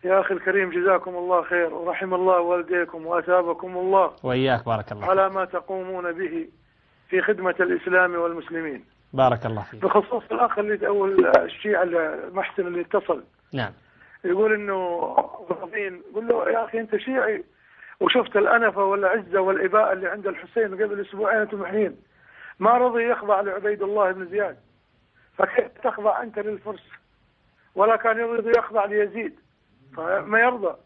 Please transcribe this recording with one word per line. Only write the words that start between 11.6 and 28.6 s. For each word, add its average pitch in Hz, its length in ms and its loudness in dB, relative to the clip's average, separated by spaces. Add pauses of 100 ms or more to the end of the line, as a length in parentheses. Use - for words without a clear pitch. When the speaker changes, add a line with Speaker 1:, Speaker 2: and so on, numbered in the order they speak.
Speaker 1:
المحسن 170 840 -2
اللي 175 140 -4
اتصل. 170 440 -2 (280)
Speaker 2:
نعم. 113 200 -4 (520)
Speaker 1:
يقول 202 300 2
إنه 190 440 -4 (520)
غاضبين. 190 520 -6 (120)
قل 226 140 -6
له: 233 220 0
"يا 226 140 0
أخي، 226 160 -6
أنت 220 160 -4
شيعي 220 480 -2 (560)
وشفت 220 360 2
الأنفة 208 480 2
والعزة 196 560 0
والإباءة 190 520 2
اللي 190 160 -2
عند 196 180 -6
الحسين 196 480 -4
قبل 202 260 -4
أسبوعين، 202 400 0
أنتم 208 200 -4
محنين. 190 360 -2 (600)
ما 226 200 4
رضي 240 320 2
يخضع 208 300 2
لعبيد 202 420 -2
الله 202 300 0
بن 185 140 -8
زياد، 180 300 -4 (840)
فكيف 226 300 2 (160)
تخضع 214 380 0
أنت 220 160 -10
للفرس؟" 208 440 -8 (920)
ولا 214 220 4
كان 226 220 0
يريد 233 400 2
يخضع 214 260 0